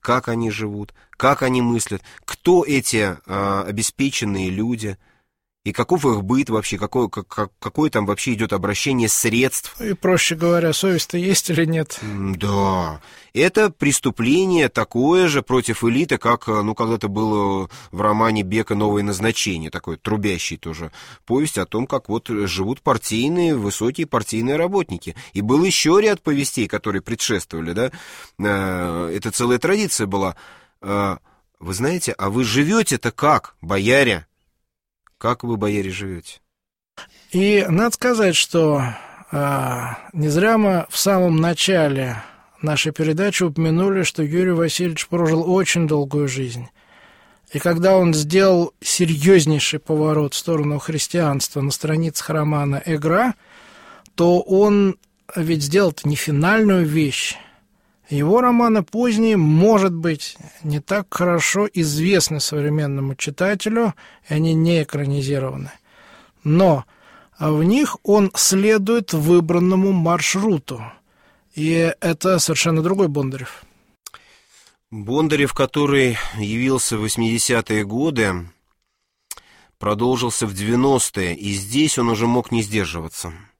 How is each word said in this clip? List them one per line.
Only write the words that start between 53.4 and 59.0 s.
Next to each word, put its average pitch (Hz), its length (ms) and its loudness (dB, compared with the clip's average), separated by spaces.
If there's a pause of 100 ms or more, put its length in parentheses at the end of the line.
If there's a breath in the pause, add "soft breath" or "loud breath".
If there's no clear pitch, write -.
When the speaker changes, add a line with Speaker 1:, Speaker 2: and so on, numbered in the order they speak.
Speaker 2:
то 175 260 4
он 202 580 4 (360)
ведь 160 300 0
сделал-то 160 440 0
не 147 60 0
финальную 180 720 2
вещь. 151 500 -2 (760 loud breath)
Его 151 300 2
романы 233 420 4
поздние, 226 540 2